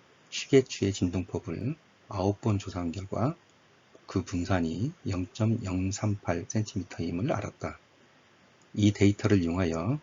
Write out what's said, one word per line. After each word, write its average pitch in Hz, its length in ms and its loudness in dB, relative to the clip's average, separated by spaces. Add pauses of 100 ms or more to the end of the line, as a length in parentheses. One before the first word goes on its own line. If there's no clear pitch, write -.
(300)
시계추의 - 640 2
진동폭을 90 840 -2 (320)
아홉 98 320 0
번 104 180 2
조사한 90 340 -6
결과 98 440 -2 (680)
그 95 160 -2
분산이 87 720 0 (140)
영점영삼팔 95 1400 -2
센티미터임을 90 840 -2
알았다. - 460 -6 (960)
이 104 180 6
데이터를 104 500 4
이용하여 87 600 0